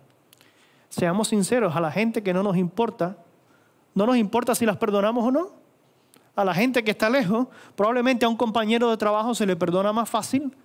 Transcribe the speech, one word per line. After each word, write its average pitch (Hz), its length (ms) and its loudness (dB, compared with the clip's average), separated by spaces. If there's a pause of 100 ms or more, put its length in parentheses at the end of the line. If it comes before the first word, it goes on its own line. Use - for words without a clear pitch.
(880)
Seamos 185 400 -2
sinceros, 208 480 0
a 170 40 0
la 160 120 -2
gente 226 300 -2
que 190 120 0
no 185 80 0
nos 202 140 0
importa, 190 600 -2 (800)
no 196 100 2
nos 247 120 4
importa 233 380 0
si 233 120 0
las 202 100 0
perdonamos 208 480 0
o 247 60 0
no. 330 200 -2 (840)
A 202 100 0
la 185 80 0
gente 233 320 0
que 214 60 0
está 220 180 0
lejos, 233 380 0 (300)
probablemente 240 500 2
a - 20 2
un 233 80 0
compañero 226 540 0
de 226 60 0
trabajo 214 380 0
se 214 120 -2
le 185 100 0
perdona 185 360 0
más 220 180 -2
fácil 262 440 -4 (100)